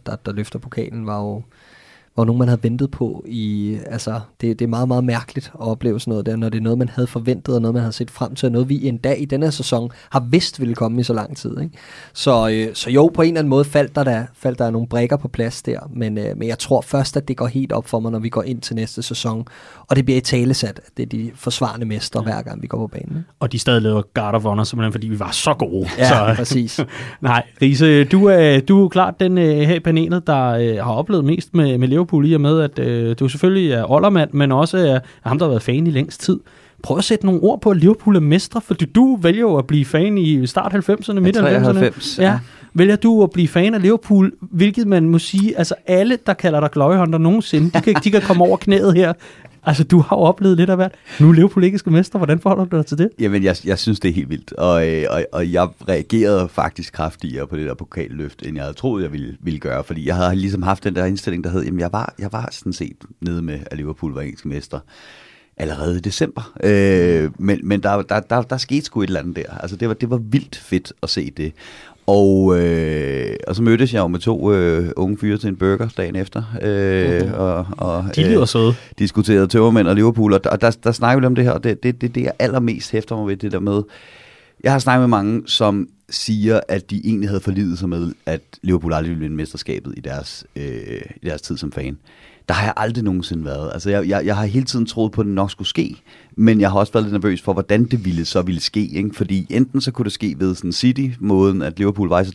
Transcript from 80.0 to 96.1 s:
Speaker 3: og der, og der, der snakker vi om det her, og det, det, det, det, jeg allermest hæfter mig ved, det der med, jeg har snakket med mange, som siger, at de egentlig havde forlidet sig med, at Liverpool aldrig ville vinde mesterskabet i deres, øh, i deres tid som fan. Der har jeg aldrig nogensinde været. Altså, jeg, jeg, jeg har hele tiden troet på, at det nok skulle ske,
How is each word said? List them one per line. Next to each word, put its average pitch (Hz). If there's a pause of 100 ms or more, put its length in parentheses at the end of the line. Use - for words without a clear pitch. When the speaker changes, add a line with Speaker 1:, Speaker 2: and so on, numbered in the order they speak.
Speaker 3:
og 95
der, -
og 95
der, 117 (120)
der 117
snakker 120
vi 127
om 127
det 127
her, 123
og -
det, 117
det, 123
det, 120
det, 120
jeg 131
allermest 120
hæfter 110
mig 107
ved, 98
det 98
der 95
med, 101 (800)
jeg 127
har 139
snakket 127
med 123
mange, 107
som 101 (220)
siger, 110
at 92
de 101
egentlig 104
havde 98
forlidet 95
sig 95
med, 85 (140)
at 78 (200)
Liverpool 85
aldrig 80
ville 82
vinde 78
mesterskabet 76
i -
deres, - (100)
øh, 57 (200)
i -
deres 78
tid -
som 76
fan. 69 (500)
Der 85
har 101
jeg 107
aldrig 117
nogensinde 90
været. 71
Altså, 95
jeg, 98
jeg, 98
jeg 101
har 107
hele 120
tiden 120
troet 110
på, 113
at 104
det 101
nok 98
skulle -
ske, - (400)